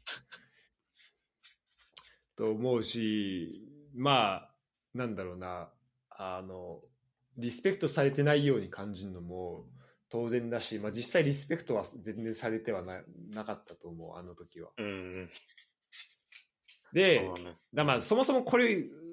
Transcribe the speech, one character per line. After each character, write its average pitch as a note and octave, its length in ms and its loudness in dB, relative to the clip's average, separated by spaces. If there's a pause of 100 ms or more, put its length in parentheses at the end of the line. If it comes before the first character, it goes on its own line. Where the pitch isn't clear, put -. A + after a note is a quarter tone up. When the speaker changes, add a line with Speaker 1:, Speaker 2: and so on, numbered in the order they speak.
(2250)
Speaker 1:
と A2 140 0
思 A#2+ 240 2
う A2+ 80 2
し、 G#2 840 -2 (260)
ま A#2+ 560 4
あ、 - 40 -20 (400)
な B2 120 -2
ん A2 80 -4
だ F#2+ 100 -6
ろ F2+ 100 -8
う - 20 -12
な、 F2+ 340 -10 (380)
あ F#2 340 -8
の、 F2+ 380 -12 (560)
リ A#2+ 140 -4
ス - 120 -10
ペ F#3+ 100 4
ク G3 60 -4
ト D#3 100 2
さ D3+ 140 2
れ C#3 80 6
て C#3+ 120 2
な D3 120 6
い C#3+ 120 4
よ C3+ 100 6
う G#2+ 40 2
に F#2 100 -6
感 G2+ 220 -8
じ F#2 120 -10
る F#2+ 80 -8
の F2+ 80 -10
も F2 460 -8 (420)
当 A#2 200 -2
然 A#2 220 0
だ A#2 100 0
し、 A2 180 -4
ま G#2 100 -2
あ、 G#2 40 -4
実 A#2 200 -4
際 E3 120 8
リ C#3+ 100 4
ス - 120 -6
ペ E3 120 0
ク - 60 -10
ト A#2+ 120 0
は G2 80 0 (160)
全 A2 220 -6
然 A2+ 120 -4
さ A#2 140 -4
れ A2 120 0
て A2 120 -4
は F#2 100 -2
な-、 F#2 200 -10 (280)
な G#2+ 140 -8
か G#2+ 100 -6
っ - 100 -18
た E2+ 100 -18
と E2+ 140 -16
思 E2 260 -12
う、 - 20 -14
あ F2+ 60 -14
の F2+ 120 -14
時 E2+ 260 -18
は。 E2 180 -14
Speaker 2:
う A2+ 40 -6
ん G#2 40 -4
う - 20 -4 (300)
ん。 F2+ 120 -10 (1600)
Speaker 1:
で、 E3+ 260 8
Speaker 2:
そ F#2 160 -2
う F2 40 -8
だ F2 60 -12
ね。 F2 120 -14 (160)
Speaker 1:
だ、 D3+ 120 2
ま C#3 100 4
あ、 A#2 60 2
そ G#3+ 160 4
も C4 80 6
そ C4+ 80 2
も B3+ 100 4
こ B3 140 2
れ、 A3 280 4 (280)